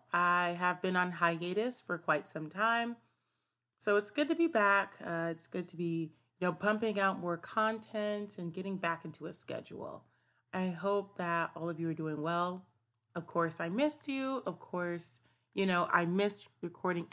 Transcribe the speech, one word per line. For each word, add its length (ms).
I 480
have 220
been 160
on 160
hiatus 680
for 180
quite 300
some 220
time, 480
so 180
it's 160
good 160
to 80
be 120
back. 540
Uh, 300
it's 160
good 220
to 80
be, 340
you 60
know, 40
pumping 480
out 180
more 200
content 1000
and 160
getting 220
back 300
into 220
a 60
schedule. 680
I 180
hope 480
that 360
all 140
of 100
you 100
are 40
doing 280
well. 440
Of 120
course, 340
I 80
missed 400
you. 360
Of 140
course, 640
you 120
know, 240
I 160
missed 440
recording 520